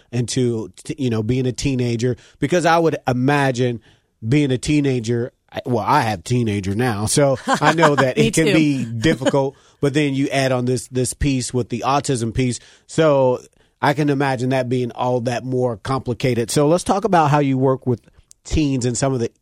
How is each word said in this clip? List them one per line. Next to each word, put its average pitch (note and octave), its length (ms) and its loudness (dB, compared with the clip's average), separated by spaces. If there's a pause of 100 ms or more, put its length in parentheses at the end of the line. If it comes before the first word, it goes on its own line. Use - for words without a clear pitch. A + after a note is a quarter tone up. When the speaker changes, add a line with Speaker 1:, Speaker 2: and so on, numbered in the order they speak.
(140)
Speaker 1:
into, A#2+ 640 -2
t-, - 200 -12
you C3 120 -2
know, A2 120 -2
being B2+ 240 -2
a B2+ 60 -2
teenager, B2 640 -2 (240)
because D#3 260 0
I E3+ 140 4
would D#3+ 160 2 (100)
imagine B2+ 760 0 (460)
being C#3+ 220 2
a B2+ 80 0
teenager, B2 760 -2 (180)
I, - 140 -10
well, A#2 200 0
I C3+ 160 4
have G#2+ 180 -2
a - 40 -18
teenager G#2 500 -2
now, G#2+ 320 -2
so C#3 400 2
I D#3 280 2
know D#3 220 2
that C3+ 220 0
Speaker 2:
<laughs> - 0 -
Me - 100 4
Speaker 1:
it - 60 -2
can D#3+ 140 2
Speaker 2:
too. - 60 2
Speaker 1:
be C#3 320 2
difficult, C3 720 -2 (120)
Speaker 2:
<laughs> - 140 -20
Speaker 1:
but C#3+ 120 0
then C#3+ 220 0
you C#3 140 -2
add C3+ 240 0
on B2 120 -2
this, B2 220 -2
this B2+ 260 -4
piece C3 400 -2
with B2 160 -2
the A#2+ 160 -6
autism B2+ 480 -2
piece. B2+ 260 -2 (280)
So C#3 540 2 (400)
I C#3 120 4
can D3 160 0
imagine C3+ 400 0
that C3 200 0
being B2 240 -2
all B2 280 -2
that A#2+ 220 -4
more B2+ 340 -2
complicated. B2 720 -2
So D3 200 2
let's F3 160 2
talk - 180 0
about E3+ 260 4
how D3 100 4
you C3+ 180 2
work C3 280 0
with A#2+ 160 0 (440)
teens C3+ 400 0
and B2 120 -2
some C3+ 160 0
of B2 60 -2
the A#2 100 -2 (120)